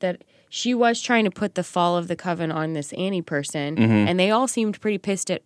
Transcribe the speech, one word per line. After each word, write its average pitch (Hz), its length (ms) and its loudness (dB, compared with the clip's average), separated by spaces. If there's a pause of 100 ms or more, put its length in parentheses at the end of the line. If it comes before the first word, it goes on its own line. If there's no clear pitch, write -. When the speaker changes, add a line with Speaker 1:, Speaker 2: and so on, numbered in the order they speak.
Speaker 1:
that 180 240 -4 (240)
she - 240 -4
was 233 300 2
trying 226 220 2
to 196 60 0
put 202 260 -6
the 180 80 -2
fall 175 340 0
of 170 100 -4
the 170 80 -4
coven 170 340 -4
on 160 220 -4
this 147 220 -8
Annie 190 260 -4
person, 147 560 -4
Speaker 2:
Mm-hmm. 110 320 6
Speaker 1:
and 180 100 2
they 185 120 4
all 240 180 2
seemed 214 320 -2
pretty 214 180 -2
pissed 196 320 -4
at - 160 -6